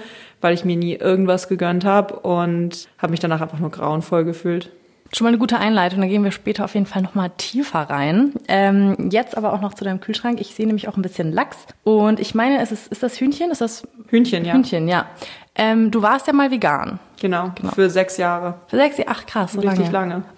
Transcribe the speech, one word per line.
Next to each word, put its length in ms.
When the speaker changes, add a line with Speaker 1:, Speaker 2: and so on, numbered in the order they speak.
Speaker 1:
weil 140
ich 100
mir 140
nie 160
irgendwas 560
gegönnt 340
hab 400
und 640
hab 120
mich 100
danach 220
einfach 180
nur 120
grauenvoll 520
gefühlt. 460
Speaker 2:
Schon 120
mal 60
eine 80
gute 200
Einleitung, 400
da 80
gehen 160
wir 80
später 320
auf 100
jeden 120
Fall 160
noch 140
mal 200
tiefer 460
rein. 500
Ähm, 640
jetzt 240
aber 160
auch 80
noch 140
zu 100
deinem 160
Kühlschrank. 400
Ich 160
sehe 100
nämlich 220
auch 80
ein 60
bisschen 320
Lachs 240
und 380
ich 120
meine, 280
es 100
ist, 180
ist 140
das 160
Hühnchen? 320
Ist 80
das 260
Speaker 1:
Hühnchen, 380
ja. 80
Speaker 2:
Hühnchen, 340
ja. 200
Ähm, 380
du 100
warst 260
ja 60
mal 160
vegan. 480
Speaker 1:
Genau, 400
Speaker 2:
Genau. 140
Speaker 1:
für 160
sechs 260
Jahre. 380
Speaker 2:
Für 100
sechs 220
Jahre? 120
Ach 140
krass, 260
so 80
Speaker 1:
Richtig 320
Speaker 2:
lange. 220
Speaker 1:
lange. 100